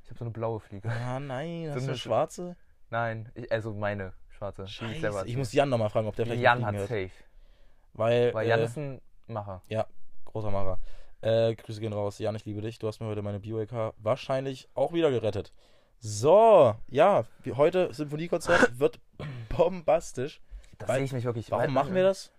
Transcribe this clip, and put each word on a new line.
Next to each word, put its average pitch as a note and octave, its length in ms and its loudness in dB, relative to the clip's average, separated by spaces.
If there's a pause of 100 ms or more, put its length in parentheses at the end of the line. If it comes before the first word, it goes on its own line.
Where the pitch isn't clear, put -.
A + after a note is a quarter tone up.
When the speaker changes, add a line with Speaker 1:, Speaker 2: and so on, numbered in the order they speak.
Speaker 1:
Ich - 80 -20
hab - 60 -14
so A#2+ 80 -10
eine A#2 80 -8
blaue A2+ 280 -4
Fliege. G2+ 280 -10
Speaker 2:
Ah, B2 320 -4
nein, D3+ 460 -8
Speaker 1:
So - 20 -6
Speaker 2:
hast C#3+ 80 -6
du B2+ 60 -4
Speaker 1:
eine C3+ 80 -4
Speaker 2:
eine B2+ 80 -4
schwarze? D3+ 580 -2 (320)
Speaker 1:
Nein, A2+ 460 -4
ich, A#2+ 180 -8
also A2 220 -4
meine G2+ 400 -4 (160)
schwarze, G2 320 -10
die F#2+ 80 -10
ich - 60 -14
Speaker 2:
Scheiße, A2 240 -8
Speaker 1:
selber G#2 200 -4
Speaker 2:
ich F#2+ 60 -6
Speaker 1:
ziehe. A#2+ 100 -6
Speaker 2:
muss - 160 -4
Jan C#3+ 160 4
nochmal A2+ 220 2
fragen, A2 180 0
ob - 80 -6
der A#2 80 0
vielleicht A#2 180 -4
Speaker 1:
Jan B2 220 4
Speaker 2:
eine G2+ 160 -2
Speaker 1:
hat G2+ 60 -4
Speaker 2:
Fliege G2+ 180 -4
hat. F#2+ 80 -10
Speaker 1:
safe. - 120 -20 (680)
Speaker 2:
Weil, A#2+ 420 2
Speaker 1:
Weil A2 140 0
Jan A2+ 120 4
Speaker 2:
äh, A2+ 40 2
Speaker 1:
ist A#2 140 -6
ein C#3 240 -8 (240)
Macher. G2+ 420 -8
Speaker 2:
ja, A2 180 -2 (380)
großer G#2+ 260 -2
Macher. G2 280 6 (440)
Äh, A2+ 320 4
Grüße G#2+ 280 -12
gehen A2 100 -4
raus. G2+ 260 -4
Jan, G#2+ 160 -2
ich G#2+ 120 -10
liebe G#2 160 -6
dich. A#2 160 -8
Du A2 100 -4
hast G#2+ 100 -6
mir A2+ 80 -8
heute G#2 140 -4
meine G#2 200 -6
Bio-L G#2+ 260 -6
K A2+ 320 -4
wahrscheinlich C3 760 -4
auch C#3+ 220 -2
wieder D#3+ 160 4
gerettet. G#2+ 420 -2 (460)
So, C#3+ 760 8 (140)
ja, D3 360 4 (180)
wie, A#2+ 100 -8
heute E3 400 2
Symphoniekonzert D3+ 880 0
<coughs> - 20 -
wird - 180 0 (640)
bombastisch. E3 800 0 (380)
Speaker 1:
Das G2 100 -12
Speaker 2:
Weil, A#2+ 80 0
Speaker 1:
sehe C3+ 80 0
ich C3+ 80 -6
mich A#2+ 120 -4
wirklich. A#2 260 -4
Speaker 2:
warum G#2 140 0
Speaker 1:
Weil, D3 60 0
Speaker 2:
machen C#3 240 0
wir F#3 80 2
das? F#3+ 360 0